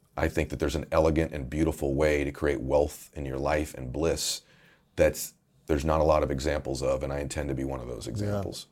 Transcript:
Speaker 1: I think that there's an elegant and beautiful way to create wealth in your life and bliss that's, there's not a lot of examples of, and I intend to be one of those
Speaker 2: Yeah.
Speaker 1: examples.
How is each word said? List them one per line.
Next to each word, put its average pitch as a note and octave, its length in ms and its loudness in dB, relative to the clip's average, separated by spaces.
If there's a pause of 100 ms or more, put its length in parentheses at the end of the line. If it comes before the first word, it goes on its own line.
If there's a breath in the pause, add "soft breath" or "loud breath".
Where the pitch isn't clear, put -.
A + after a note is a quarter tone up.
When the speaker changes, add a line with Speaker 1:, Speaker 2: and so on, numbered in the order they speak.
(160)
Speaker 1:
I D#2+ 140 0
think D#2 200 0
that C#2 100 -4
there's D2 160 0
an C#2+ 160 -2
elegant D#2+ 420 4
and C2+ 160 -6
beautiful D2 440 0
way D2 300 4
to C#2 80 -4
create C#2+ 300 -2
wealth C#2+ 520 0
in C#2+ 120 -8
your C2 120 -6
life D2+ 360 0
and B1+ 180 -10
bliss D2 500 -2 (540 soft breath)
that's, - 380 2 (340)
there's D2 180 2
not D#2 140 4
a D#2 40 4
lot D2+ 200 6
of C#2+ 80 0
examples C2+ 500 -2
of, C2+ 220 0
and C#2 80 -4
I C#2+ 80 -4
intend C#2+ 300 -4
to C2+ 60 -2
be C2 100 -4
one C2+ 160 -6
of - 60 -10
those - 200 -10
Speaker 2:
Yeah. A#2 40 -8
Speaker 1:
examples. G2+ 600 -4